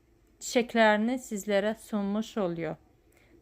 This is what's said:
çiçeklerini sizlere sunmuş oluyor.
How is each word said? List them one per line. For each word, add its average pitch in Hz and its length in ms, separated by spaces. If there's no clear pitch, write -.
çiçeklerini 226 800
sizlere 208 600
sunmuş 208 580
oluyor. 170 380